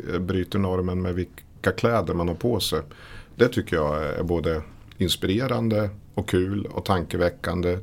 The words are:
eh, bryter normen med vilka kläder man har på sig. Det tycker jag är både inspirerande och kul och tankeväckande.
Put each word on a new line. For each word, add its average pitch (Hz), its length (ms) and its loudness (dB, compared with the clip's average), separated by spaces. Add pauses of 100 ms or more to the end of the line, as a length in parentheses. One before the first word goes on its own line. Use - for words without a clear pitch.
(120)
eh, 87 60 -2
bryter 92 400 0
normen 92 440 0
med 90 120 -2
vilka - 640 -2
kläder 110 380 2
man 87 140 2
har 85 60 0
på 120 260 0
sig. 80 220 0 (540)
Det 123 120 6
tycker - 280 0
jag 76 280 2
är 76 180 -2
både 82 400 0 (360)
inspirerande 107 920 0 (240)
och 98 140 -2
kul 95 380 0
och - 180 -6
tankeväckande. 87 840 0 (120)